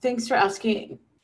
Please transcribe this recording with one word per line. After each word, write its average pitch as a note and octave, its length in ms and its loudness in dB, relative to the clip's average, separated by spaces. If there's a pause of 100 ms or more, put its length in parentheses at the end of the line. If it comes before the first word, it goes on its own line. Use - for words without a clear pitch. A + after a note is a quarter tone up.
thanks A#3+ 260 -2
for C4+ 60 0
asking. - 640 0 (260)